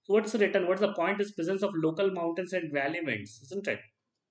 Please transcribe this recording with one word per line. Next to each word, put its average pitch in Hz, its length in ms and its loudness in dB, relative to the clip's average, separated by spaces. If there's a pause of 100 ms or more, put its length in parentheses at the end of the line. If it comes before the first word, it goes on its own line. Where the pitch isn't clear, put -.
So 196 120 0
what's 214 200 4
written? 196 320 4
What's 190 160 2
the 196 100 2
point? 190 280 0
Is 202 120 -2
presence 185 300 -2
of 202 120 2
local 160 360 2
mountains 175 420 -4
and 165 200 -2
valley 143 300 -2
winds, 107 420 -6
isn't 202 240 -6
it? 110 100 -2 (520)